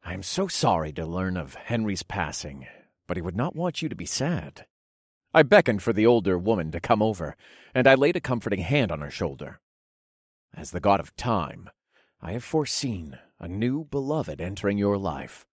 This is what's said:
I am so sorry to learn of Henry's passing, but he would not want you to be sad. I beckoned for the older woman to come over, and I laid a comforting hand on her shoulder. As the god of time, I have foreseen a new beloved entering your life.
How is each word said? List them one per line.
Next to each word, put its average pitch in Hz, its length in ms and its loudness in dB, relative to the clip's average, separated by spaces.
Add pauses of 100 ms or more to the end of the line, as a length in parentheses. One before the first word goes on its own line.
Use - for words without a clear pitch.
I 85 120 -8
am 95 80 -8
so 190 260 -2
sorry 85 460 0
to 82 100 -6
learn 92 320 -2
of 80 180 -8
Henry's 110 480 -4
passing, 71 640 -8 (400)
but 87 120 -4
he 90 40 -6
would 82 140 -4
not 127 180 -2
want 170 280 -6
you 160 60 -4
to - 60 -6
be 85 120 -10
sad. - 600 -4 (680)
I 160 80 8
beckoned 127 400 6
for 123 100 0
the 107 140 4
older 98 320 6
woman 90 340 0
to 85 80 -6
come 104 220 2
over, 90 340 -2 (380)
and 127 120 4
I 135 80 10
laid 143 220 6
a 180 40 -2
comforting 110 400 -2
hand 110 300 2
on 80 100 -4
her 73 100 -8
shoulder. 69 500 -6 (920)
As - 160 -14
the 87 100 -6
god 98 200 4
of - 160 -10
time, 92 540 -2 (500)
I 82 120 -10
have 117 100 -6
foreseen 110 760 -4 (200)
a - 80 -14
new 120 380 -2
beloved 139 560 -4
entering 98 380 -2
your 101 180 2
life. 92 560 -6